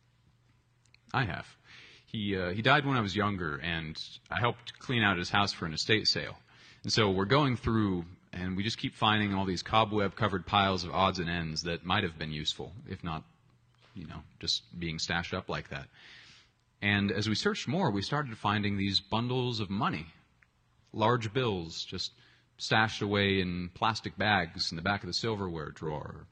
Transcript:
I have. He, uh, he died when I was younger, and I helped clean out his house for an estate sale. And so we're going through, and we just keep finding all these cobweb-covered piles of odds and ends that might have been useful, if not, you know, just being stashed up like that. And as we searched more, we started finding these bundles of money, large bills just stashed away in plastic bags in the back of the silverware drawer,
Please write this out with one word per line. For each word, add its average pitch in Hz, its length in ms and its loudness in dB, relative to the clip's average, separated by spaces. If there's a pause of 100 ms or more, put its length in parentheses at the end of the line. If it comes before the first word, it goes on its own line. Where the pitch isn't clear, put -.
(1120)
I 127 100 2
have. 90 220 -4 (600)
He, 101 280 -2
uh, 90 140 0
he 101 120 -2
died 135 240 6
when 135 120 2
I 117 40 2
was 98 140 -2
younger, 90 420 0
and 80 400 -4 (320)
I 85 100 -2
helped - 400 -2
clean 120 220 0
out 101 160 6
his 87 120 -2
house 101 240 2
for - 120 -6
an 80 80 -4
estate 107 340 2
sale. - 280 -2 (480)
And 107 80 -4
so 107 180 6
we're 95 160 4
going 131 300 4
through, 104 500 0 (280)
and 92 240 -4
we 101 60 -2
just 113 160 -4
keep - 160 -6
finding 107 380 2
all 95 120 0
these 90 180 -2
cobweb-covered 104 840 2
piles 98 380 4
of 78 100 -8
odds 92 260 2
and 82 100 -2
ends 80 340 -4
that 85 220 -6
might 95 180 2
have 85 140 -4
been 78 140 -8
useful, 76 420 -6 (160)
if 95 120 -10
not, 80 220 -6 (720)
you 85 120 -14
know, 80 160 -14 (160)
just - 240 -2 (140)
being 82 220 -4
stashed 85 340 -2
up 92 140 -4
like 76 220 -4
that. 71 180 -10 (920)
And 101 300 4
as 107 180 0
we 107 60 2
searched - 320 -2
more, 151 240 2
we 98 100 0
started 135 360 -4
finding 104 380 0
these 98 240 0
bundles 123 600 -2
of 98 80 -4
money, 101 380 -2 (840)
large 110 400 2
bills 98 540 -2
just - 260 -8 (480)
stashed 110 420 2
away 101 400 4
in 90 320 -2
plastic 110 420 -2
bags 95 560 2
in 85 40 -8
the 82 80 -6
back 98 180 0
of 90 60 -10
the 87 60 -6
silverware 90 580 -4
drawer, 76 600 -8